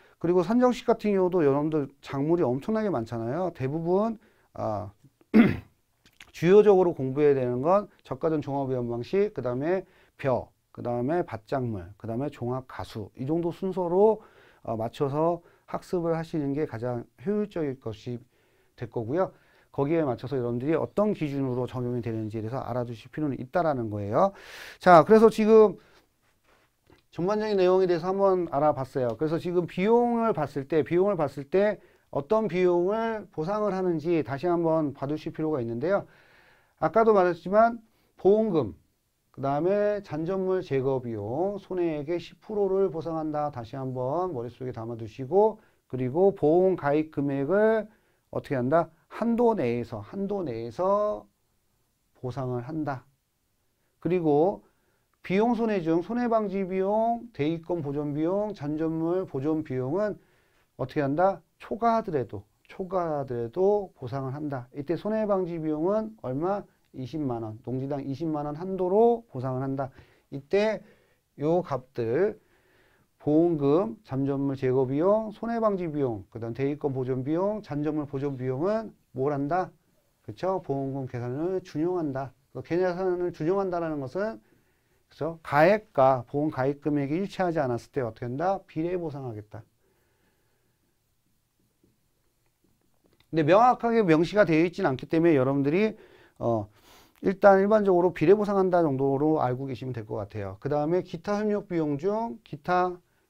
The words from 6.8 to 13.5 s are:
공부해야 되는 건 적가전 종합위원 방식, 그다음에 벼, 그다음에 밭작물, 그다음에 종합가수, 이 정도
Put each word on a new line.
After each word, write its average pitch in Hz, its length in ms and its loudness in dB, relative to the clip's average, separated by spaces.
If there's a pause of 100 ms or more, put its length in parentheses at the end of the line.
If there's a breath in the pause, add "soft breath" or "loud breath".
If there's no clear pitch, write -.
공부해야 139 400 2
되는 123 260 -2
건 190 260 2 (160 soft breath)
적가전 156 380 -2
종합위원 131 480 -4
방식, 190 460 -2
그다음에 131 500 -2 (320 soft breath)
벼, 120 320 -2 (220)
그다음에 120 520 -4
밭작물, 110 760 -6
그다음에 117 320 -6
종합가수, 123 840 -10
이 131 120 -8
정도 165 240 -2